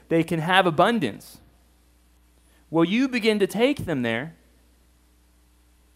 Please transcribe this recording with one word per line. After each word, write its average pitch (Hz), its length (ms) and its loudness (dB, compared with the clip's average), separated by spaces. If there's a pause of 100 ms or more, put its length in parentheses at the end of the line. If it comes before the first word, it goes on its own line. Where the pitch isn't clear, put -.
they 160 140 2
can 165 180 -4
have 185 260 2
abundance. 175 720 -2 (1300)
Well, 165 140 2
you 233 240 0
begin 220 300 0
to 196 80 2
take 247 400 -2
them 139 160 -2
there, 120 320 -4 (1600)